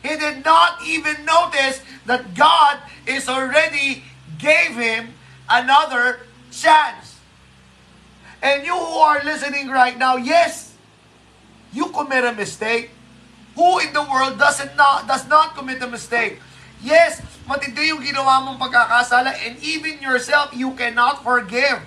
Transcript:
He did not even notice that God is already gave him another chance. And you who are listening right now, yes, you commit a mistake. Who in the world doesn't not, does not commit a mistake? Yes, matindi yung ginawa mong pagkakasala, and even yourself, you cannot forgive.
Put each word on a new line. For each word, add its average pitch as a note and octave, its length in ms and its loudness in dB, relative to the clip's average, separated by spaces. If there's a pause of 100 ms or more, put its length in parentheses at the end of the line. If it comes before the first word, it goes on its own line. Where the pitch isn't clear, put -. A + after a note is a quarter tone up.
He D4+ 160 -6
did D4 240 -6
not E4 400 4
even D4+ 480 -6
notice D4 480 2 (320)
that G3+ 240 -2
God C#4+ 480 4 (240)
is C4 240 -6
already C#4 720 -2 (400)
gave D#4+ 320 2
him A#3 400 -4 (320)
another B3 800 0 (240)
chance. D#4 720 0 (1200)
And C#4 240 0
you F4 80 -4
who E4 240 -6
are D4+ 240 4
listening C#4+ 480 -6
right B3 240 2
now, B3+ 240 0
yes, D#4+ 560 0 (960)
you F4 240 -6
commit C4 320 -2
a A#3+ 80 -2
mistake. A3 560 -6 (640)
Who F4+ 240 4
in - 160 -4
the D4 80 0
world C4 380 -2
doesn't C#4 340 2
not, C#4+ 320 4
does C4 240 -4
not D#4 240 4
commit C4 300 -8
a B3 40 -8
mistake? A#3 540 -6 (400)
Yes, D#4 400 4 (240)
matindi C#4 480 -4
yung D4+ 80 -8
ginawa C4+ 400 2
mong C4 160 -10
pagkakasala, B3 880 2
and A#3+ 160 -12
even D4+ 400 -8
yourself, C#4 480 0
you C4 240 -6
cannot A#3+ 480 0
forgive. A#3+ 640 0